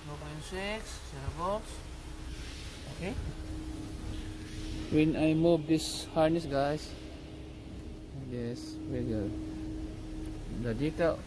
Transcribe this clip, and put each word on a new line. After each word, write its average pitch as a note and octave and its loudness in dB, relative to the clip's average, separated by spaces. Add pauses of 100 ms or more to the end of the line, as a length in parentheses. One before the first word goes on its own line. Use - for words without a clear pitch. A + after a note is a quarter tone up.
two - -8
point D3+ -6
six, G3+ -2 (120)
zero C3+ -4
volts. G3 2 (1200)
Okay. E3+ -2 (1800)
When D#3 8
I D#3 6
move D#3+ 6
this - 2
harness, D#3+ 6
guys, C#3+ 2 (1400)
yes, A#2+ -2 (120)
wiggle. B2 2 (1300)
The A#2+ 2
data D3+ 4